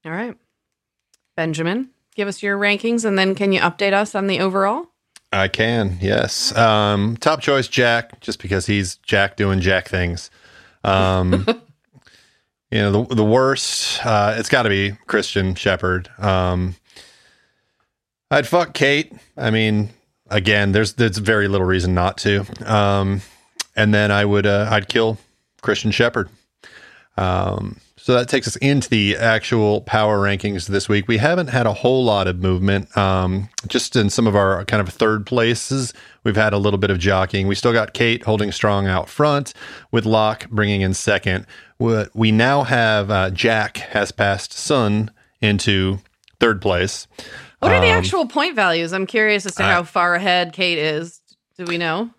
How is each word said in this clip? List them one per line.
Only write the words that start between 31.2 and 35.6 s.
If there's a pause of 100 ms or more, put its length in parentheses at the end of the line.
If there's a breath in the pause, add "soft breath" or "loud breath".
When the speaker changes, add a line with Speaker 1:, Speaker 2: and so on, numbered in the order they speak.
Speaker 2:
had
a
whole
lot
of
movement,
um, (180)
just
in
some
of
our
kind
of
third
places. (300 loud breath)